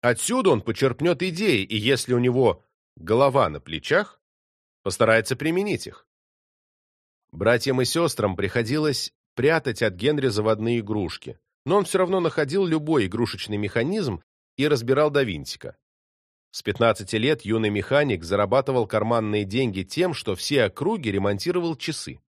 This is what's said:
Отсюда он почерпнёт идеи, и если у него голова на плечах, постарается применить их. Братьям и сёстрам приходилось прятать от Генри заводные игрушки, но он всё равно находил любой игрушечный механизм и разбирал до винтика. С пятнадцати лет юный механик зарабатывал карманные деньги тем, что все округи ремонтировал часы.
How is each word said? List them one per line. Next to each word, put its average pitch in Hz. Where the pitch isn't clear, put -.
Отсюда 196
он 113
почерпнёт 139
идеи, 180
и 107
если 123
у 120
него 123
голова 120
на 73
плечах, 110
постарается 113
применить 175
их. -
Братьям 120
и 123
сёстрам 117
приходилось 120
прятать 139
от 107
Генри 131
заводные 110
игрушки, 104
но 170
он 202
всё -
равно 185
находил 160
любой 156
игрушечный 107
механизм 120
и 139
разбирал 135
до 143
винтика. 78
С -
пятнадцати 110
лет 131
юный 110
механик 104
зарабатывал 104
карманные 107
деньги 101
тем, 165
что 104
все 135
округи 147
ремонтировал 101
часы. -